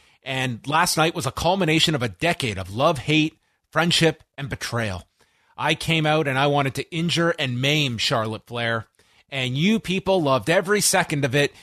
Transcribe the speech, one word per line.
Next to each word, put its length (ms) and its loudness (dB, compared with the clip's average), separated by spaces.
And 440 -4
last 300 2
night 180 2
was 120 -4
a 60 -4
culmination 640 2
of 80 -2
a 60 -2
decade 500 -2
of 160 -10
love, 240 2
hate, 400 0
friendship, 520 2
and 120 -8
betrayal. 560 -6
I 180 2
came 320 0
out 220 2
and 100 0
I 80 4
wanted 300 2
to 180 -8
injure 440 0
and 220 -2
maim 380 0
Charlotte 480 -2
Flair. 400 -4
And 280 -4
you 240 2
people 420 0
loved 280 0
every 300 2
second 440 0
of 100 0
it. 180 2